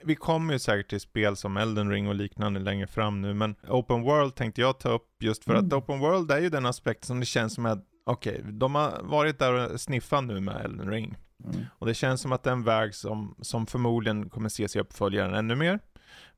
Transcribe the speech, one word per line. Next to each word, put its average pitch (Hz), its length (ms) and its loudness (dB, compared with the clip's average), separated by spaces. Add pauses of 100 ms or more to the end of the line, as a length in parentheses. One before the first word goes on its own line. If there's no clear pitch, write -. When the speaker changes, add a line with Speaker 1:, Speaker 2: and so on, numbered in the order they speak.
Speaker 1:
vi 156 120 2
kommer 160 380 0
ju 127 60 2
säkert 104 300 0
till 101 100 -2
spel 104 360 0
som 98 220 -4
Elden 107 340 0
Ring 101 160 0
och 101 80 0
liknande 101 440 -2
längre 98 280 -2
fram 104 340 -2
nu, 101 120 -2
men 104 220 0 (120)
Open 120 340 2
World 139 340 2
tänkte 117 260 -2
jag 131 180 4
ta 127 100 -2
upp - 340 -2
just 110 200 0
för 117 120 4
att 202 80 6
Speaker 2:
Mm. 151 140 2
Speaker 1:
Open 139 220 -2
World 160 320 4
är 143 80 4
ju 175 100 2
den 139 160 0
aspekt - 400 -2
som 123 140 -2
det 123 60 -2
känns 113 280 0
som 120 120 -4
att, 107 200 0 (200)
okej, - 360 -2 (100)
de 131 240 0
har 147 280 0
varit 147 360 0
där 123 340 2
och 120 80 -6
sniffat 139 420 0
nu 107 160 -4
med 98 260 -4
Elden - 260 -6
Ring. 110 260 -6 (260)
Speaker 2:
Mm. - 300 -6
Speaker 1:
Och - 140 -6
det 117 60 2
känns 131 280 0
som 131 100 -4
att 127 120 -2
det 131 60 0
är 127 40 4
en 123 100 -2
väg 110 320 2
som, 107 460 -8
som 113 240 -2
förmodligen 113 640 0
kommer 107 180 -6
ses 104 280 -4
i 104 40 0
uppföljaren 98 540 -2
ännu 113 220 0
mer. 175 240 2 (580)